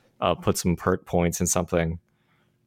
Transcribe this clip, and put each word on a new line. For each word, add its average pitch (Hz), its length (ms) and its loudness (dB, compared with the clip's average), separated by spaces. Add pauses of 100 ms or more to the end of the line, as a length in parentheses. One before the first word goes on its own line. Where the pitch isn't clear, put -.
(220)
uh, 87 120 2
put - 220 0
some 90 200 0
perk - 280 -2
points 87 380 0
in 87 40 2
something. 85 520 -2 (680)